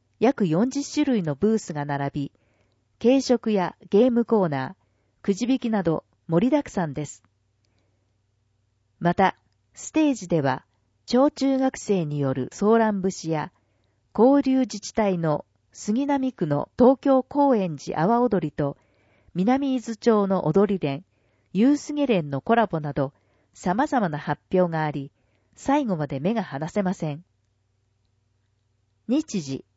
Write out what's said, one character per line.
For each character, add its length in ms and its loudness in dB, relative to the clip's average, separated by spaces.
約 280 0
四 220 2
十 140 -6
種 220 -2
類 180 0
の 140 -4
ブ 180 2
ー 40 2
ス 140 -10
が 120 -6
並 260 -4
び、 220 -8
軽 200 4
食 320 0
や 240 -2
ゲ 160 6
ー 40 4
ム 140 2
コ 200 2
ー 40 0
ナ 220 -6
ー、 40 -20
く 120 0
じ 140 -6
引 100 2
き 120 -4
な 120 0
ど 220 -2
盛 200 2
り 40 2
だ 120 2
く 60 -10
さ 180 -4
ん 80 -8
で 100 -8
す。 180 -18
ま 160 0
た、 220 2
ス 180 -18
テ 180 2
ー 40 0
ジ 140 -14
で 120 0
は、 240 -2
小 240 4
中 280 -2
学 200 -2
生 260 -2
に 140 -6
よ 140 0
る 200 -4
ソ 220 2
ー 40 4
ラ 120 2
ン 120 -4
節 280 -4
や、 220 -4
交 260 6
流 180 2
自 200 -4
治 140 -14
体 240 0
の 260 -2
杉 340 -4
並 260 0
区 140 -4
の 320 -2
東 200 6
京 240 2
高 340 2
円 200 -2
寺 240 -8
阿 60 2
波 140 2
踊 280 0
り 40 -10
と、 240 -4
南 420 0
伊 40 -2
豆 160 -10
町 300 2
の 200 0
踊 260 4
り 60 -2
連、 260 -4
ユ 200 4
ー 40 2
ス 160 -8
ゲ 140 -2
連 240 0
の 100 -4
コ 140 0
ラ 120 2
ボ 140 -4
な 120 -6
ど、 200 -2
様 340 -2
々 200 0
な 100 -6
発 240 -6
表 180 4
が 140 -2
あ 60 -2
り、 220 -10
最 320 0
後 100 -2
ま 100 -4
で 140 -6
目 140 -2
が 80 -4
離 260 -8
せ 140 -2
ま 120 -2
せ 200 -6
ん。 100 -16
日 340 -2
時、 220 -8